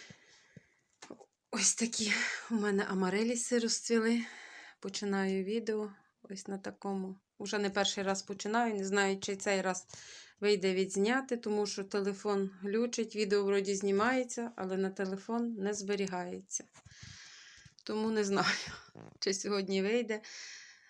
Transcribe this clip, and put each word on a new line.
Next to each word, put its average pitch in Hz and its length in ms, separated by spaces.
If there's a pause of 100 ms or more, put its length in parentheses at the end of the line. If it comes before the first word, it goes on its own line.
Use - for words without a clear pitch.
(1500)
Ось - 240
такі 233 380 (380)
у 233 40
мене 208 300
амареліси 208 760
розцвіли. 226 680 (560)
Починаю 196 640
відео 214 460 (320)
ось - 260
на 196 100
такому. 196 580 (220)
Уже 208 200
не 202 120
перший 196 340
раз 196 180
починаю, 214 520
не 196 100
знаю, 196 360
чи 196 160
цей 196 260
раз 180 240 (540)
вийде 196 340
відзняти, 214 600
тому 208 300
що 202 180
телефон 196 680 (100)
глючить, 220 560
відео 202 280
вроді 196 300
знімається, 233 840
але 190 200
на 190 140
телефон 202 640
не 202 200
зберігається. 190 880 (1200)
Тому 214 260
не 214 140
знаю, 196 480 (120)
<laughs> - 340
чи - 160
сьогодні 196 480
вийде. 220 380 (680)